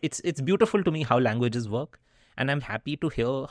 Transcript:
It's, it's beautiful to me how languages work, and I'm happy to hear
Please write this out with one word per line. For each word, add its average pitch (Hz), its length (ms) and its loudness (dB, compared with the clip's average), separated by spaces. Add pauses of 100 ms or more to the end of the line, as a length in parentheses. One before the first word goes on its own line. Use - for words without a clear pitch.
It's, - 200 -4
it's 160 200 -4
beautiful 196 420 4
to 180 60 2
me 156 140 0
how 127 160 4
languages 117 500 0
work, 123 300 -6 (380)
and 131 120 -2
I'm 143 120 0
happy 143 360 -6
to 165 120 -2
hear 135 420 -2